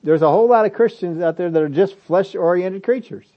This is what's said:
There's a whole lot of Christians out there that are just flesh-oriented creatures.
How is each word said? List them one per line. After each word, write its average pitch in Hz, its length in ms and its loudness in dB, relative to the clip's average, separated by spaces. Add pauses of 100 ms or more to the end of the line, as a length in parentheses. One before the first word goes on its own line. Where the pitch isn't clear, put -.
There's 151 180 2
a 156 80 4
whole 208 180 4
lot 226 180 4
of 202 80 -2
Christians 180 460 -2
out 165 160 -2
there 175 140 -4
that 160 140 0
are 151 40 -2
just 180 280 -2
flesh-oriented 185 880 -2
creatures. 240 540 -6